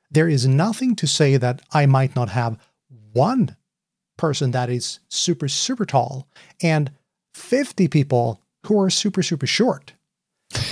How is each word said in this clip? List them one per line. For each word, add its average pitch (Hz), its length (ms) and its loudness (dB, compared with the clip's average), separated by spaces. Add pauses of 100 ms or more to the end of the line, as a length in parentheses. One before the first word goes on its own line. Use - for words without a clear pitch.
(120)
There 160 180 4
is 131 180 2
nothing 214 500 2
to 156 100 -4
say 139 300 2
that 123 260 -2 (100)
I 143 140 4
might 135 280 2
not 120 140 -2
have 117 300 -4 (540)
one 185 420 2 (600)
person 143 360 -2
that 123 180 -2
is 123 300 -6 (100)
super, - 380 -4
super - 380 -4
tall 131 420 -2 (340)
and 151 300 0 (420)
fifty 247 540 0
people 123 520 0 (280)
who 208 120 2
are 190 120 2
super, 190 320 -2
super 143 240 -4
short. - 460 -2 (800)